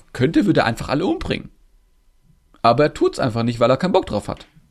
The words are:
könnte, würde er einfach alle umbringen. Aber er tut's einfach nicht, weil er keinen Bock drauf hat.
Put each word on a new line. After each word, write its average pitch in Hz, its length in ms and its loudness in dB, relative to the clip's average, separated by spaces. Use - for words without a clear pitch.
könnte, 202 340 2
würde 156 140 4
er - 60 2
einfach - 220 -4
alle 160 180 -2
umbringen. - 420 -4
Aber 120 220 4
er 147 100 -2
tut's 370 240 -2
einfach 117 260 -2
nicht, 117 160 -2
weil 120 100 4
er 131 80 2
keinen 185 140 -2
Bock 95 140 2
drauf - 220 -6
hat. - 180 -10